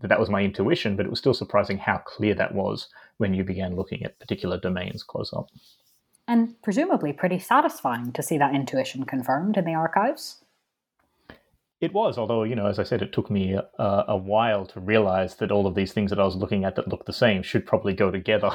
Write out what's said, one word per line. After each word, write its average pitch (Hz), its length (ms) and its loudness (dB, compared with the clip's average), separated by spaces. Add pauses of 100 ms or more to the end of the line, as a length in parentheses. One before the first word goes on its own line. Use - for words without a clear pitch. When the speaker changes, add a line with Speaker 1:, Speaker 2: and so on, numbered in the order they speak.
Speaker 1:
that 98 80 -6
that 104 100 6
was 107 120 2
my 101 120 2
intuition, 101 540 0
but 101 100 -2
it - 40 -6
was 113 100 -6
still 127 140 4
surprising 101 440 0
how 90 200 0
clear - 360 0
that - 220 0
was 98 320 -4 (300)
when 98 160 0
you 95 100 0
began 92 320 -4
looking - 260 -6
at - 160 -10
particular 92 400 -4
domains 92 460 -4
close - 280 -8
up. - 140 -6 (800)
Speaker 2:
And 233 360 2
presumably 220 500 0
pretty 180 260 0
satisfying 135 760 0
to 147 100 -6
see 156 160 -2
that 139 160 4
intuition 131 500 -2
confirmed 143 540 0
in 170 80 0
the 165 80 -2
archives. 190 680 0 (1400)
Speaker 1:
It 160 100 -2
was, 196 240 0
although, 113 280 0
you 113 100 -2
know, 101 120 0
as 101 120 0
I 101 40 0
said, 98 200 0
it - 100 -6
took - 180 -2
me 95 220 0
a, 101 560 0
a 107 80 2
while 101 520 2
to 95 120 -14
realize 95 560 2
that 104 160 -2
all 101 140 4
of 92 80 0
these 98 180 0
things 147 160 0
that 202 100 0
I 196 60 6
was 190 100 2
looking 196 300 -2
at - 120 -2
that - 120 -4
looked - 160 -6
the - 80 -10
same 101 300 2
should - 240 -2
probably 101 260 0
go 95 180 2
together 98 440 0